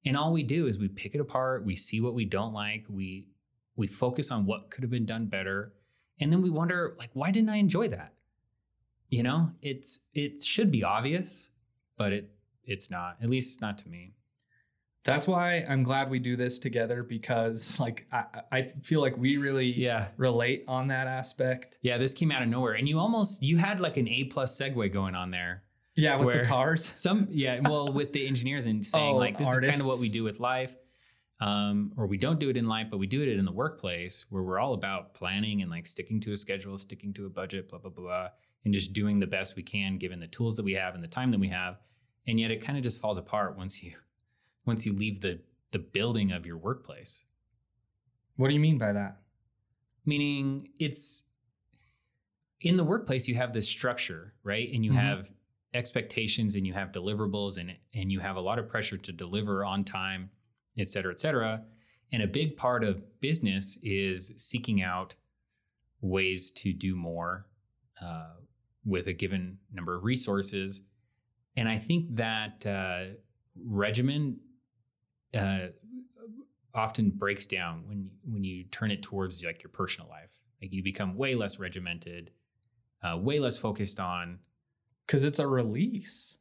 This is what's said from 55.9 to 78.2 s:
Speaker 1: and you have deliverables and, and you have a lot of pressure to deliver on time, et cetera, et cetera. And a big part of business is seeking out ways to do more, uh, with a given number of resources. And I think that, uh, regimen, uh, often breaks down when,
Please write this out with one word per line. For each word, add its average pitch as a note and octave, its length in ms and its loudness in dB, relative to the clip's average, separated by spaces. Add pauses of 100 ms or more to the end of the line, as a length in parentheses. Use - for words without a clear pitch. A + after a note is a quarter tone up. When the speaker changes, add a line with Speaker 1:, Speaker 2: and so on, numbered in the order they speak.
Speaker 1:
and F#2+ 120 0
you F#2 60 -2
have F#2+ 180 -4
deliverables G2+ 680 -2
and, F2+ 180 -8 (180)
and G2 160 -2
you F#2+ 100 0
have F#2+ 160 -4
a F#2+ 40 -4
lot G2+ 180 0
of A2+ 100 -4
pressure G#2 280 -2
to F#2 160 -10
deliver G2 520 -2
on G2 200 0
time, F#2+ 460 -4 (480)
et G2 100 0
cetera, F#2 240 -2
et - 80 -6
cetera. A2+ 420 0 (500)
And A2+ 100 0
a G2+ 40 2
big D3 300 0
part B2 260 2
of G2+ 380 -2
business C#3 600 0
is G2 560 -2
seeking A2+ 440 0
out F2+ 340 -4 (840)
ways F#2 520 2
to G2 200 -2
do F#2+ 240 0
more, E2+ 500 -4 (560)
uh, E2 320 -10 (500)
with F#2+ 240 0
a F#2 40 -2
given F#2 460 -4 (140)
number F2+ 240 -4
of F#2 80 -8
resources. G2 800 -2 (760)
And A2+ 120 2
I A2 100 0
think E3+ 380 0
that, A2 480 -2
uh, F#2 400 -2 (520)
regimen, B2 800 0 (960)
uh, G2 340 0 (1040)
often A2 380 2
breaks G2+ 360 -2
down F2 420 -6
when, G2 220 -8 (140)